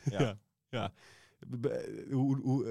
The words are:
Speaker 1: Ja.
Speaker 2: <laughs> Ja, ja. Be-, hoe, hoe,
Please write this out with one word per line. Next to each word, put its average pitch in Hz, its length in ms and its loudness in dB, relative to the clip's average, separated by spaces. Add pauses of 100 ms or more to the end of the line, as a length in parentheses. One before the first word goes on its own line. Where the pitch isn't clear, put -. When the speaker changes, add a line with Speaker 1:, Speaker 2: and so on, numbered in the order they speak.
Speaker 1:
Ja. 117 160 0
Speaker 2:
<laughs> - 0 -
Ja, 107 180 0 (300)
ja. 110 240 -4 (560)
Be-, - 640 -4
hoe, 135 300 4
hoe, 131 300 2